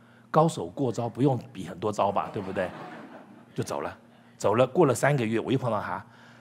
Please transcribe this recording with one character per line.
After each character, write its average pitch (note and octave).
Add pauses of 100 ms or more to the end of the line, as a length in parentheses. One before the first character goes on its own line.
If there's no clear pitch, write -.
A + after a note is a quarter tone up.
(320)
高 D#3+
手 B2+
过 A#2+
招 A#2
不 A#2
用 C3+ (140)
比 F2+
很 F2
多 G#2+
招 G2+
吧， G2
对 G#2+
不 F#2+
对？ F#2 (840)
就 -
走 C#2+
了， F2 (400)
走 G#2
了。 B2+
过 E3+
了 B2+
三 C3+
个 B2+
月， A2
我 E2
又 C3
碰 A#2+
到 G#2
他， F#2 (360)